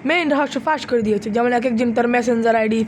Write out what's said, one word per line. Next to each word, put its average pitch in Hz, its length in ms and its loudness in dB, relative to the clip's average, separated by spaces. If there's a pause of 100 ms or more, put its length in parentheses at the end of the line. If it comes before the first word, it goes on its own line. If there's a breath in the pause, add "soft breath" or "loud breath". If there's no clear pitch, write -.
মেইন 320 260 0
রহস্য 277 280 0
ফাঁস 311 260 -2
করে 240 160 0
দিয়েছে। 208 280 -2
যেমন 240 240 0
এক 240 120 0
একজন 240 280 0
তার 247 140 2
মেসেঞ্জার 233 480 2
আইডি, 220 320 0